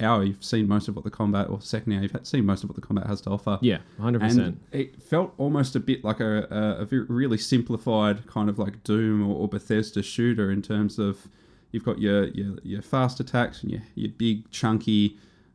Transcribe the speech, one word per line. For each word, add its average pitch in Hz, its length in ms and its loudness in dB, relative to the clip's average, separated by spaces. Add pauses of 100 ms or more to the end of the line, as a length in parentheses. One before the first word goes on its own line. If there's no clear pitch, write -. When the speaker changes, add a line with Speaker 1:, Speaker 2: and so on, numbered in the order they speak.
Speaker 1:
hour, 110 220 4
you've 98 180 -2
seen 110 240 2
most 101 220 2
of 104 80 -4
what - 80 -10
the 104 60 -6
combat, 101 400 0
or 98 100 -4
second 110 320 -4
hour, 98 100 0
you've 101 100 -2
had, - 140 -8
seen 127 200 2
most 98 180 2
of 98 60 -6
what - 40 -12
the - 80 -10
combat 101 240 -2
has 104 160 -4
to 98 80 -6
offer. 101 320 -2
Speaker 2:
Yeah, 110 160 4 (220)
hundred 117 220 2
percent. 117 180 4
Speaker 1:
And 90 200 -2 (120)
it 135 300 -6
felt 180 360 0
almost 143 380 2
a 117 40 0
bit 131 240 -2
like 107 160 -2
a, 107 300 0
a, 107 320 -2
a - 40 -6
ve-, 127 220 0
really 120 300 0
simplified 110 880 0
kind 107 220 -2
of, 104 100 -2
like, 101 240 -4
Doom 107 460 2
or, 101 80 0
or 98 120 -2
Bethesda 107 540 -2
shooter 113 480 0
in 98 120 0
terms 107 360 -2
of 101 300 -2 (420)
you've 110 140 -4
got 117 160 -2
your, 101 280 4
your, 98 340 -6
your 98 200 -8
fast 131 380 0
attacks - 420 -2
and - 100 -4
your, 113 100 -6 (120)
your 107 180 -4
big, 110 380 0
chunky, 107 680 2 (360)